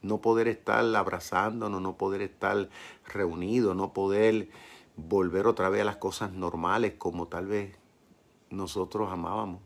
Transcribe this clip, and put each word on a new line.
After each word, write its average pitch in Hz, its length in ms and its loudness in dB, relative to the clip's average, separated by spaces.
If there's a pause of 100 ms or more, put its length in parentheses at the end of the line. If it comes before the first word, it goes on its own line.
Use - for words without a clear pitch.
No 104 160 0
poder 113 260 4
estar 113 480 2
abrazándonos, 98 840 -2
no 92 160 -4
poder 95 240 -2
estar 98 480 0 (360)
reunidos, 95 680 0
no 98 180 -2
poder 104 560 4 (460)
volver 92 520 2
otra 98 220 2
vez 104 120 2
a 101 40 2
las 104 120 -2
cosas 98 340 -4
normales 92 680 0
como 85 300 -4
tal 92 200 -6
vez 101 280 -4 (760)
nosotros 95 600 -4
amábamos. 92 540 -4